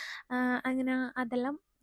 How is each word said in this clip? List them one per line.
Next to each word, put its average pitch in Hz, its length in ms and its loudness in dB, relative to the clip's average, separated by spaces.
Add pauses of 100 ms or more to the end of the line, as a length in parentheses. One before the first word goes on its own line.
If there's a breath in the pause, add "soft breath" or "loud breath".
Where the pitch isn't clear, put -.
(340 loud breath)
ഏഹ്, 247 240 2 (100)
അങ്ങനെ 262 260 2 (220)
അതെല്ലാം 254 400 0 (260)